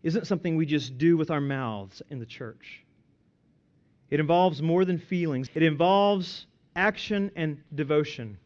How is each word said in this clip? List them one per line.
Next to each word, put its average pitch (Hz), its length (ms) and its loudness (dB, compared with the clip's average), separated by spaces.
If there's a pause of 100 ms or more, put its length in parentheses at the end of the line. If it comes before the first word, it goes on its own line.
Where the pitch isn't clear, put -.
isn't 165 240 -2
something 170 300 0
we 160 100 2
just 131 320 -2
do 165 180 6
with 156 140 0
our 151 100 0
mouths 123 720 -6
in 139 80 -10
the 113 80 -10
church. - 580 -16 (1300)
It 147 100 0
involves 165 420 2
more 170 220 2
than 180 140 -2
feelings. 160 560 -4
It 156 80 2
involves 180 840 2 (280)
action 196 640 -2
and 156 260 -4 (120)
devotion. 143 720 -2